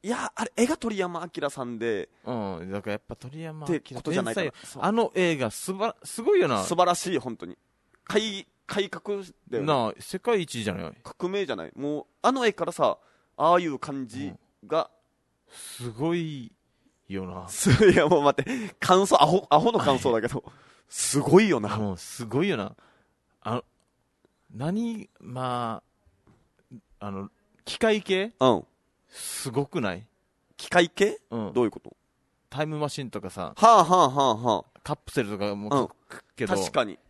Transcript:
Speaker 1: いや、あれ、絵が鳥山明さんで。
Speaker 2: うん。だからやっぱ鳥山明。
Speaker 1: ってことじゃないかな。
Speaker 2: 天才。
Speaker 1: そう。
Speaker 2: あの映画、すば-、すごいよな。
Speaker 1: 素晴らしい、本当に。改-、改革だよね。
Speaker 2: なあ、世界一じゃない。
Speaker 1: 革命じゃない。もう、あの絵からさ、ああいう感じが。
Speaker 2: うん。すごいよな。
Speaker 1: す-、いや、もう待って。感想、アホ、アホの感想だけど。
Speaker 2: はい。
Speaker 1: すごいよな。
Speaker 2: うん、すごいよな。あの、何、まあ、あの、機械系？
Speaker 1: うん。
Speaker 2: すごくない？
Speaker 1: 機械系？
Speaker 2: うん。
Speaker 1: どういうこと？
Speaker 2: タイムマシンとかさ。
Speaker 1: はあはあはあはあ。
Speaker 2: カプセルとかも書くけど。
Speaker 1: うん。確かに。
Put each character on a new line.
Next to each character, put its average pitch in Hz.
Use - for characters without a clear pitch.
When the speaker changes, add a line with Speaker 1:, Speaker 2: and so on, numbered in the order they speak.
Speaker 1:
い 190
や、 240
あ 226
れ、 -
絵 233
が 311
鳥 220
山 175
明 147
さ 131
ん 120
で。 107
Speaker 2:
う 120
ん。 95
だ 98
か -
ら 104
や 104
っ -
ぱ -
鳥 143
山 156
明。 165
Speaker 1:
っ -
て -
こ 123
と 151
じ 180
ゃ -
な -
い 113
か 196
な。 135
Speaker 2:
天 -
才。 -
Speaker 1:
そ 139
う。 -
Speaker 2:
あ 196
の 226
映 170
画、 117
す -
ば-、 202
す -
ご 392
い 349
よ 165
な。 113
Speaker 1:
素 165
晴 180
ら 175
し 180
い、 151
本 117
当 87
に。 90
改-、 208
改 202
革 202
だ 123
よ 107
ね。 -
Speaker 2:
な 131
あ、 -
世 -
界 226
一 123
じ 104
ゃ 90
な 87
い。 -
Speaker 1:
革 -
命 196
じ 135
ゃ 104
な 82
い。 -
も 143
う、 -
あ 233
の 254
絵 208
か 170
ら 175
さ、 131
あ 165
あ 180
い 175
う 139
感 139
じ 113
が。 156
Speaker 2:
う -
ん。 -
す -
ご 147
い 151
よ 95
な。 90
Speaker 1:
す-、 -
い -
や、 160
も 156
う -
待 143
っ 135
て。 220
感 185
想、 -
ア 147
ホ、 180
ア 147
ホ 226
の 196
感 131
想 123
だ 113
け 117
ど。 131
Speaker 2:
は -
い。 -
Speaker 1:
す -
ご 165
い 220
よ 143
な。 104
Speaker 2:
う 104
ん、 -
す -
ご 123
い 202
よ 165
な。 101
あ 110
の、 -
何、 208
ま 120
あ、 127
あ 101
の、 98
機 -
械 214
系？ 190
Speaker 1:
う 131
ん。 110
Speaker 2:
す -
ご 139
く 165
な 98
い？ 104
Speaker 1:
機 -
械 175
系？ 214
Speaker 2:
う 117
ん。 107
Speaker 1:
ど 123
う -
い 107
う -
こ -
と？ -
Speaker 2:
タ 151
イ -
ム 156
マ 147
シ 147
ン 117
と -
か 92
さ。 90
Speaker 1:
は 220
あ 165
は 175
あ 135
は 139
あ 123
は 110
あ。 -
Speaker 2:
カ 147
プ -
セ 135
ル 101
と 104
か 101
も 104
書 131
く -
け 120
ど。 -
Speaker 1:
う -
ん。 -
確 -
か 127
に。 98